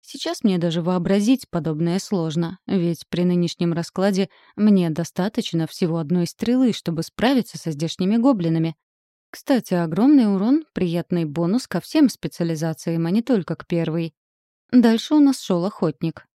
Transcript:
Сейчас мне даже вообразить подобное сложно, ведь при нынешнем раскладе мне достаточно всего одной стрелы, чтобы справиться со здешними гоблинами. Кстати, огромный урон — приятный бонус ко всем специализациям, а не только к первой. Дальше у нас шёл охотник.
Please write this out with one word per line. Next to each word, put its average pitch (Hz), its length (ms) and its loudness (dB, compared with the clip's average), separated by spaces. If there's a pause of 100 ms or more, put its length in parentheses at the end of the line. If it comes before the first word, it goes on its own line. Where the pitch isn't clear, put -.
Сейчас - 420 -10
мне 190 140 2
даже 170 240 -2
вообразить 190 680 0
подобное 170 480 -2
сложно, 170 680 -4
ведь 170 440 -2
при 170 140 -2
нынешнем 175 500 0
раскладе 185 560 -2 (260)
мне 202 340 4
достаточно 165 800 -2
всего 165 320 -2
одной 170 260 0
стрелы, 240 480 0
чтобы 165 300 -4
справиться 233 560 -2
со - 100 -8
здешними 170 480 -2
гоблинами. 165 580 2 (540)
Кстати, - 460 -2
огромный 202 580 4
урон — 240 400 0
приятный 170 520 -2
бонус 170 420 -2
ко 170 140 -4
всем 302 280 2
специализациям, 165 960 -4
а 170 60 0
не 214 100 2
только 202 340 -2
к - 120 -20
первой. 165 480 -4 (560)
Дальше 233 420 4
у 302 60 6
нас 277 200 4
шёл 175 260 -2
охотник. 165 600 -4 (100)